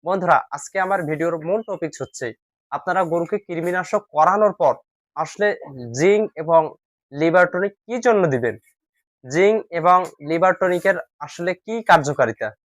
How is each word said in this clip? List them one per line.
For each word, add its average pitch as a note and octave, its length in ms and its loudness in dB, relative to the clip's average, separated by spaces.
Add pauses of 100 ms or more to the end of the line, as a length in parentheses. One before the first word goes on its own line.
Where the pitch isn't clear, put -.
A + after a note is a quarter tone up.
বন্ধুরা, F3 460 2
আজকে C#3+ 280 -10
আমার F#3 240 -2
ভিডিওর D#3 420 -4
মূল G3+ 160 -2
টপিকস E3+ 400 -10
হচ্ছে B2 320 -10 (360)
আপনারা F3+ 340 -4
গরুকে E3+ 340 -4
কৃমিনাশক F3+ 720 -4
করানোর F#3 440 2
পর D3 200 2 (420)
আসলে F#3+ 400 -2 (440)
জিঙ্ক G3+ 360 4
এবং D#3+ 380 2 (380)
লিভার E3 360 4
টনিক F#3 240 -2
কি A#3 280 -10
জন্য G#3+ 280 4
দিবেন, A#2+ 300 -2 (760)
জিঙ্ক G3 380 2
এবং F3 360 2 (160)
লিভার E3 320 0
টনিকের F3+ 420 0 (240)
আসলে E3+ 340 -8
কি A3 300 -8
কার্যকারিতা C3+ 680 2 (180)